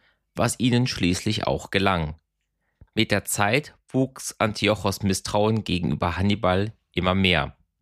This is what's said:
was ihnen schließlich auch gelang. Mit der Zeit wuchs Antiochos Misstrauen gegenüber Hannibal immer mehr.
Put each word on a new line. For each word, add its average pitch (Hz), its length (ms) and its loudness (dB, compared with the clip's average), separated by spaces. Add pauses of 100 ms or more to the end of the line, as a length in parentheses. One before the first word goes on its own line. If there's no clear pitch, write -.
(340)
was - 240 0
ihnen 120 280 2
schließlich 92 600 -2
auch - 240 -4
gelang. 90 480 0 (760)
Mit 110 160 0
der 101 160 0
Zeit 113 480 -2 (160)
wuchs - 480 -4
Antiochos 104 640 0
Misstrauen 104 640 0
gegenüber 87 520 -2
Hannibal 98 560 0 (220)
immer 90 200 2
mehr. 90 420 2 (260)